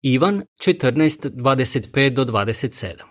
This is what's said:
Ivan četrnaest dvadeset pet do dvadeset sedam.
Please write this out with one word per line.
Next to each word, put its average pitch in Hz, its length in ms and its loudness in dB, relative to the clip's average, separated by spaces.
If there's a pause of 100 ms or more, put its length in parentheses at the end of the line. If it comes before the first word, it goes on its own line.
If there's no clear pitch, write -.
Ivan 185 400 2 (180)
četrnaest 151 640 0
dvadeset 127 680 -2
pet 135 220 2
do 131 100 2
dvadeset 110 500 -2
sedam. - 360 -8